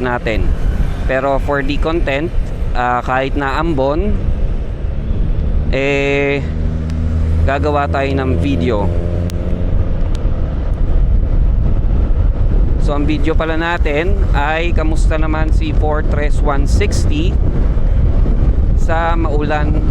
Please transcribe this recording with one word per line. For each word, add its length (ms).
natin. 400
Pero 320
for 240
the 160
content, 560
ah, 320
kahit 320
na 240
ambon, 480
eh, 720
gagawa 400
tayo 240
ng 200
video. 480
So, 140
ang 80
video 320
pala 160
natin 640
ay 400
kamusta 400
naman 400
si 160
Fortress 720
one 240
sixty 640
sa 380
maulan 560